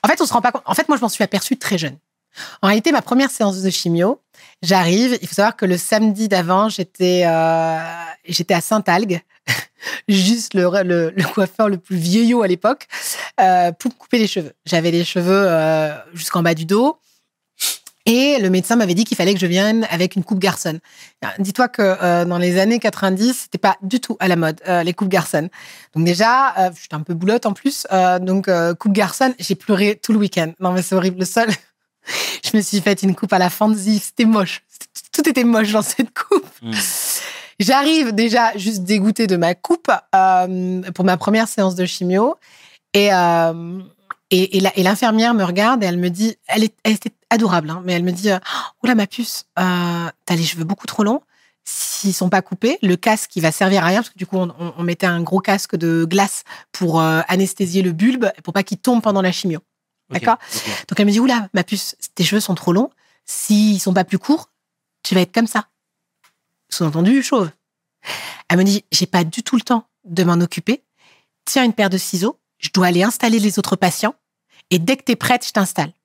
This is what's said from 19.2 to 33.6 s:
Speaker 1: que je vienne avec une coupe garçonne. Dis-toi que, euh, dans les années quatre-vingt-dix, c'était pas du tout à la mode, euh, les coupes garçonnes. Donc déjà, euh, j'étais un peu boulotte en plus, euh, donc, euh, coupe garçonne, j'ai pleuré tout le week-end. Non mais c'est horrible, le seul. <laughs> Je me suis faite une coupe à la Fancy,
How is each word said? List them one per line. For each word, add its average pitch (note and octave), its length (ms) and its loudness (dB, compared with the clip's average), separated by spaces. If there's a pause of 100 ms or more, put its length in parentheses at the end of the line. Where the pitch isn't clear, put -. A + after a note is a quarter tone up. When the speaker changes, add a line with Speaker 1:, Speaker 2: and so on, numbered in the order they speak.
Speaker 1:
que F3+ 40 -2
je F3+ 80 0
vienne G#3 440 0
avec F3 260 -2
une F#3 80 -2
coupe G3 140 -2
garçonne. E3+ 420 -4 (580)
Dis-toi G3 300 -2
que, A3+ 140 -4
euh, F3+ 420 2
dans F3 140 -2
les F3+ 200 0
années A3 200 2
quatre-vingt-dix, G3+ 640 0
c'était - 160 -10
pas G3 240 2
du G#3 180 -2
tout - 200 -8
à F3+ 60 0
la F3+ 100 2
mode, D#3+ 300 0
euh, F3 160 0
les F3 120 -2
coupes G3 160 -2
garçonnes. E3+ 400 0 (440)
Donc E3 120 2
déjà, A#3 520 2
euh, F#3 120 2 (100)
j'étais - 140 -14
un D#3 80 -6
peu F3 100 -8
boulotte F#3+ 320 0
en G#3 80 0
plus, - 400 -6
euh, F#3 260 4
donc, F#3 300 -2
euh, E3+ 260 2
coupe G3+ 180 0
garçonne, A3 460 0
j'ai F#3 160 -4
pleuré G3+ 480 0
tout A3+ 100 -2
le G#3+ 60 4
week-end. F3 420 0
Non F#3 120 0
mais F#3 80 0
c'est F3+ 140 -4
horrible, F#3 260 0
le F#3 60 0
seul. A3+ 240 0 (440)
<laughs> - 480 -8
Je - 140 -2
me G#3 60 4
suis G3+ 180 -2
faite G3 220 0
une F#3+ 120 2
coupe G#3 200 -2
à F#3 40 4
la F3+ 120 2
Fancy, G#3+ 480 0